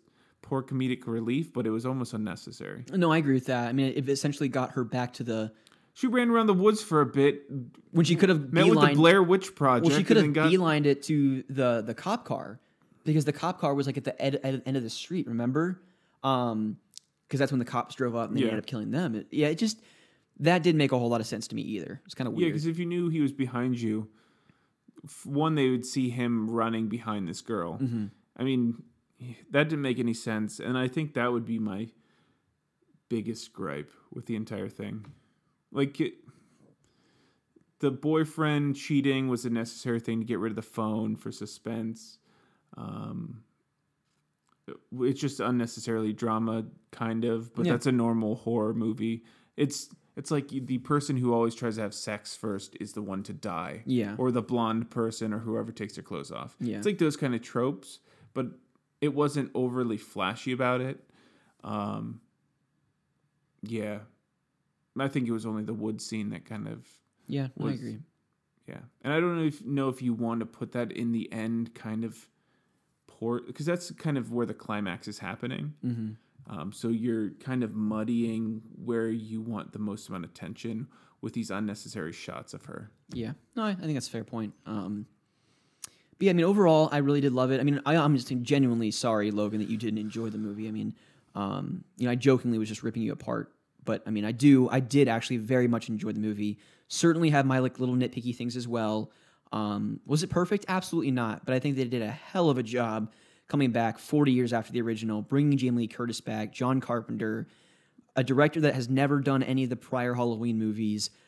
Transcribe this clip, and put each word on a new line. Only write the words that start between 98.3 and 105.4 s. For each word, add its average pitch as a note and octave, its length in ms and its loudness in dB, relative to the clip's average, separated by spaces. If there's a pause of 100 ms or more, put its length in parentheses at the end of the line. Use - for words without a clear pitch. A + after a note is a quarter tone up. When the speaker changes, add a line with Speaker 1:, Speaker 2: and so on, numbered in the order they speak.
Speaker 2:
things A#2+ 200 -6
as B2 140 -6
well. A2 420 0 (400)
Um, G#2+ 540 -2
was D3+ 180 0
it F#3 60 -4
perfect? F3+ 400 0
Absolutely E3 420 0
not. A#2 340 -2
But C3 100 0
I C3 40 2
think C#3 160 0
they C3 100 0
did A#2+ 160 -2
a G#2+ 100 -4
hell E3+ 380 2
of B2+ 80 4
a B2+ 60 0
job A2 480 -2 (360)
coming C#3 240 2
back A2+ 260 0
forty D3 360 2
years B2 180 2
after A#2 220 -2
the B2 80 0
original, A2 400 -2
bringing C#3+ 360 4